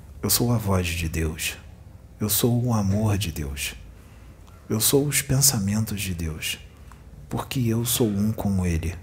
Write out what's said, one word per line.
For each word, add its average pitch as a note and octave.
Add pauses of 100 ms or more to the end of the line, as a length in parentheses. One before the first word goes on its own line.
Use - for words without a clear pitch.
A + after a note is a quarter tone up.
(240)
Eu G#2
sou A#2+
a A#2
voz F#2+
de E2+
Deus. D#2+ (600)
Eu G#2+
sou A#2+
o B2
amor G#2
de F2
Deus. D2 (920)
Eu A2
sou C#3
os C#3+
pensamentos G#2+
de F#2
Deus. E2 (680)
Porque -
eu A#2
sou A#2+
um G#2
com G2
Ele E2+